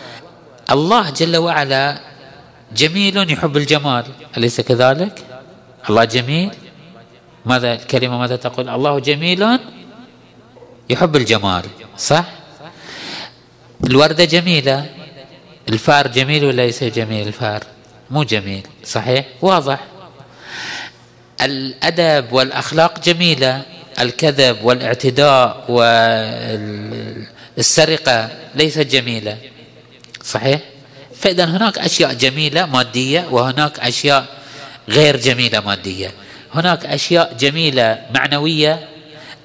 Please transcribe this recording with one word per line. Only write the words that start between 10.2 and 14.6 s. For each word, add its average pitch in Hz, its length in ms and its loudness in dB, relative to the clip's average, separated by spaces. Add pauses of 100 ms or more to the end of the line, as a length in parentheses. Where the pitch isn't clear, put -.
يحب 151 260 2
الجمال، 101 480 0 (340)
صح؟ 165 260 2 (1600)
الوردة 151 380 4
جميلة، 147 600 0 (800)